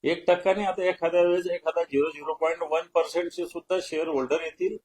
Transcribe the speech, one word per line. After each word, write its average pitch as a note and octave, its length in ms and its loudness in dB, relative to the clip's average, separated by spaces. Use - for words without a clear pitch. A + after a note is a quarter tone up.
एक E3 240 0
टक्का F3+ 260 4
नाही, G#3 120 -2
आता F#3 180 -2
एखाद्या F3 380 2
वेळेस F3 260 2
एखादा E3+ 360 -2
झिरो D3 500 -2
पॉइंट E3 380 -2
वन E3 240 -2
पर्सेंटचे E3+ 500 0
सुद्धा F3 360 -4
शेअर D#3+ 260 -4
होल्डर C#3 340 0
येतील F3 440 -4